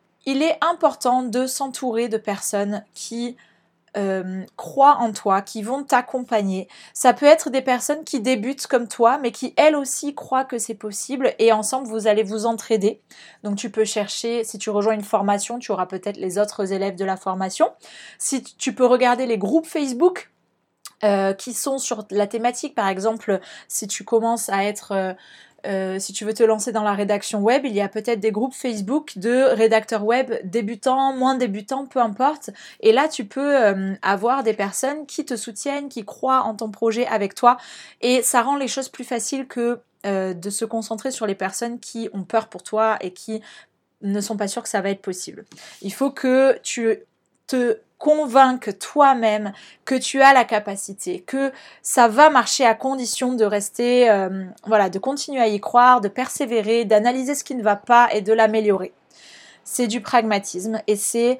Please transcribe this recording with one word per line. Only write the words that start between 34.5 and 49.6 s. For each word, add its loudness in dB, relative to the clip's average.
personnes -4
qui -8
te -6
soutiennent, -8
qui -12
croient 0
en -4
ton -8
projet -2
avec -2
toi. 4
Et 2
ça 2
rend -2
les -4
choses -6
plus -14
faciles -6
que, -4
euh, -4
de -10
se -6
concentrer -6
sur -6
les -2
personnes -6
qui -10
ont -6
peur -2
pour -18
toi 0
et -8
qui -12
ne -2
sont -6
pas -4
sûres -6
que -10
ça -2
va -2
être -6
possible. -10
Il -8
faut -2
que 2
tu -2
te 0
convaincre 4
toi-même 2